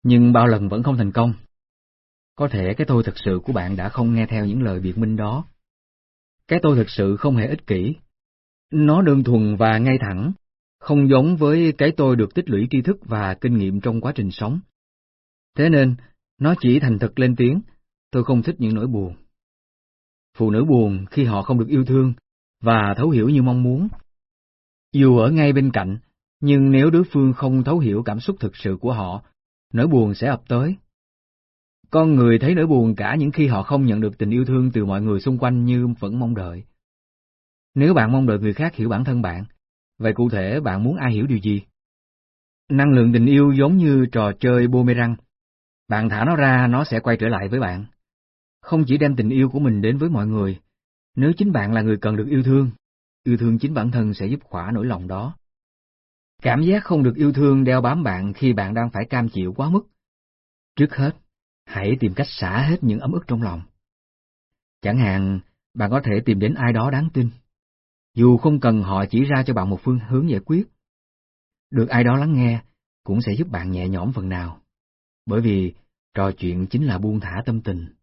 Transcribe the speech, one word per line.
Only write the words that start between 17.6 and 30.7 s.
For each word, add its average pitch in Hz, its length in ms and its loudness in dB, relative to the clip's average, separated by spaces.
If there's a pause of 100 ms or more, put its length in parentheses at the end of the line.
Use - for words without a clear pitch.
"Tôi 123 140 -2
không 123 180 0
thích 156 160 -6
những 110 160 -2
nỗi 110 120 -4
buồn." 98 300 -6 (1200)
Phụ 110 140 0
nữ 110 140 2
buồn 107 460 2
khi 143 140 0
họ 104 180 -2
không 123 160 0
được 113 100 -2
yêu 131 160 2
thương 131 300 2 (460)
và 110 360 2
thấu 139 140 0
hiểu 120 180 2
như 143 140 4
mong 123 200 2
muốn. 131 260 0 (1040)
Dù 131 260 6
ở 113 120 4
ngay 151 220 2
bên 135 200 2
cạnh, 98 260 -4 (420)
nhưng 139 300 4
nếu 135 200 6
đối 170 220 4
phương 135 200 2
không 131 320 -2
thấu 151 140 0
hiểu 113 240 0
cảm 110 180 -6
xúc 196 200 -6
thực 104 160 -8
sự 95 240 -4
của 127 120 -4
họ, 101 300 -6 (500)
nỗi 117 140 2
buồn 117 280 2
sẽ 117 120 -6
ập 131 220 -4
tới. 139 280 -2 (1120)